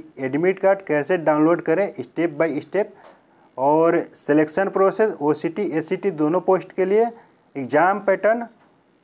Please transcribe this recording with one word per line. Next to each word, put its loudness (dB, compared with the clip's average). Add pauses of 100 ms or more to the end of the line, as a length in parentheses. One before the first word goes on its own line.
(180)
एडमिट -2
कार्ड 2
कैसे -2
डाउनलोड 2
करें 0
step -6
by 0 (100)
step, -4 (720)
और 2 (120)
सिलेक्शन 0
प्रोसेस 2
ओसीटी, -2
एसीटी -2
दोनों 0
पोस्ट 0
के 0
लिए, 2 (460)
एग्जाम 0
पैटर्न 0 (580)